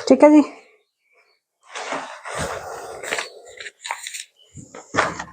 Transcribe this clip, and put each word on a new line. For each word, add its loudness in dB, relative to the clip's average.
ਠੀਕ 8
ਹੈ 12
ਜੀ, 8